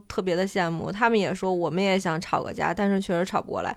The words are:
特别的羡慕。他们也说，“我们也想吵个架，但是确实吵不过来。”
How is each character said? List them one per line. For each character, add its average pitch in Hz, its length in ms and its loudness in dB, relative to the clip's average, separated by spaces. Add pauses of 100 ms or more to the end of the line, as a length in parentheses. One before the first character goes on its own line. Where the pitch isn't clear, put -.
特 - 140 -4
别 185 160 2
的 190 100 2
羡 180 240 0
慕。 165 220 -4
他 233 160 2
们 226 100 4
也 175 160 2
说 190 220 -4
，“我 170 140 0
们 180 120 0
也 190 160 4
想 175 220 -2
吵 - 220 -2
个 95 100 -6
架， 160 220 0
但 202 160 2
是 196 100 2
确 180 180 0
实 180 60 2
吵 202 160 -2
不 - 100 -6
过 - 120 -2
来。” 90 140 -2